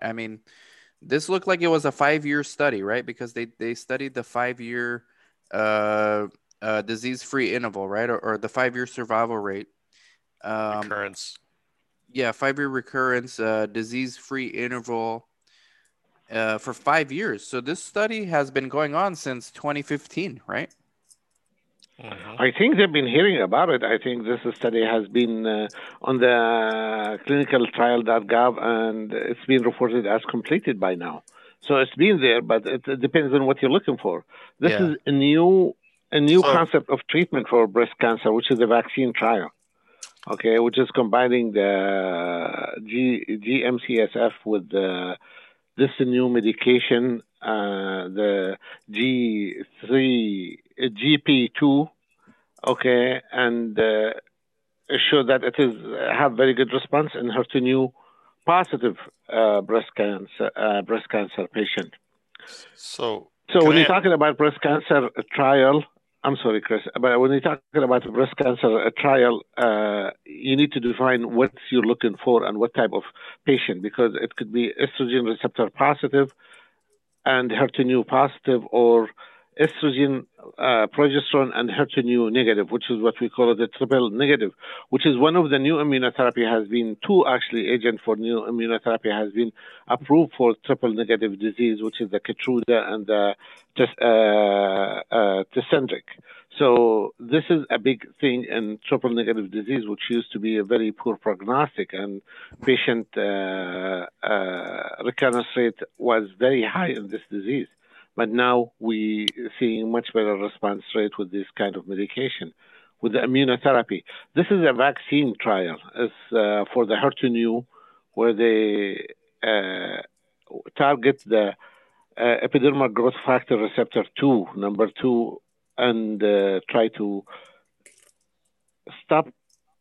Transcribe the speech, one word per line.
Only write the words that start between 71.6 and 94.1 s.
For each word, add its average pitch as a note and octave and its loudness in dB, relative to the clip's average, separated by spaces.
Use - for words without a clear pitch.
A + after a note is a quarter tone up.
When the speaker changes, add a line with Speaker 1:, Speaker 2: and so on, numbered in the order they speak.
Speaker 3:
you're A2+ 4
looking A2 0
for A#2 4
and G#2 -4
what A#2 0
type A2 0
of F#2+ -4
patient, A2+ 0
because G#2+ 0
it - -6
could G#2+ -8
be A#2 0
estrogen B2+ -2
receptor A2+ -2
positive C#3 0
and B2+ 2
her A#2+ 2
two - -2
neu B2+ 2
positive, C3 0
or A#2 6
estrogen, C#3 0
uh, A#2 2
progesterone, C#3 2
and A#2+ -2
her G2+ 0
two - -2
neu A#2+ 2
negative, A2+ 2
which A#2 -4
is A#2 -2
what A2+ 0
we A#2+ -2
call A#2+ 2
it G#2 0
the A#2 0
triple B2 0
negative, A2+ 0
which - 0
is C#3 4
one D#3 4
of E3 2
the C#3 2
new C#3+ 2
immunotherapy B2+ 0
has A2+ 0
been, A2 -2
two F#3 6
actually A#2+ -2
agent A#2 0
for A2 0
new A2+ -4
immunotherapy A2+ -2
has G#2 -4
been A2+ 0
approved C#3+ 2
for A#2+ 4
triple B2 -2
negative A2 -2
disease, A2 -2
which A2 -8
is A2+ -4
the G2+ -4
Keytruda A#2 -2
and G#2+ -6
the G2+ 0
Tes-, - 0
uh, G2+ 4